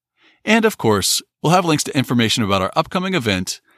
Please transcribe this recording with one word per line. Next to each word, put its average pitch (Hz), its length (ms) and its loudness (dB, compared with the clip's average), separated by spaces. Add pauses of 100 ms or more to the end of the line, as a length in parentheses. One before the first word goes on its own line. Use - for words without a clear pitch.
(440)
And, 220 220 2
of 220 140 -2
course, - 420 0 (220)
we'll 151 100 4
have 185 120 2
links 151 180 0
to - 140 -4
information 120 460 0
about 95 200 0
our 95 120 -4
upcoming 180 380 -2
event 104 480 -4 (160)